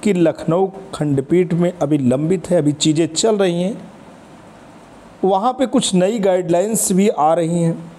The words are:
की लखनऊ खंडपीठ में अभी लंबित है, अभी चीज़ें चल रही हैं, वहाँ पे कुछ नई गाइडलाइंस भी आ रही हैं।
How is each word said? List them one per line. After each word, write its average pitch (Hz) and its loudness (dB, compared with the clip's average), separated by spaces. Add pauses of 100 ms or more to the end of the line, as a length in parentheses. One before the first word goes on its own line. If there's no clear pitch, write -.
की 208 2
लखनऊ 170 0 (260)
खंडपीठ 156 0
में 175 0
अभी 151 -2
लंबित 147 0
है, 180 2
अभी 147 2
चीज़ें 156 0
चल 214 0
रही 175 0
हैं, 202 -4 (1500)
वहाँ 196 2
पे 262 0
कुछ 226 0
नई 190 2
गाइडलाइंस 185 0
भी 196 4
आ 151 2
रही 170 0
हैं। - -2